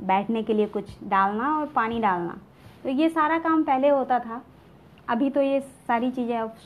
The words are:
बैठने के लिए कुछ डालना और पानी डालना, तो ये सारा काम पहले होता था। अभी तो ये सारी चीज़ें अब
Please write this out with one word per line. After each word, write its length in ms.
बैठने 420
के 100
लिए 140
कुछ 260
डालना 540
और 80
पानी 340
डालना, 380
तो 60
ये 200
सारा 300
काम 240
पहले 260
होता 300
था। 220
अभी 200
तो 120
ये 180
सारी 520
चीज़ें 260
अब 180